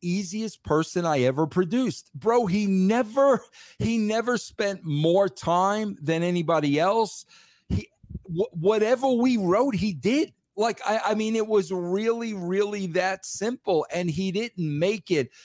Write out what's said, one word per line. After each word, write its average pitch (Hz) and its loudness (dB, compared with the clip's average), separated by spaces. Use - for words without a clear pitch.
easiest 196 -4
person 160 0
I 151 2
ever 135 0
produced. 190 -2
Bro, 220 2
he 208 0
never, 220 2
he 233 0
never 220 0
spent 202 -4
more 170 2
time 196 0
than 160 0
anybody 160 2
else. 208 0
He, - -2
wh-, 175 -4
whatever 214 2
we 247 2
wrote, 214 2
he 190 -2
did. 208 0
Like, 220 0
I, 214 0
I 214 2
mean, 220 0
it 220 0
was 202 0
really, 214 -2
really 196 -2
that 180 -2
simple. 202 -2
And 175 -2
he 185 -2
didn't 175 -4
make 196 -2
it 143 0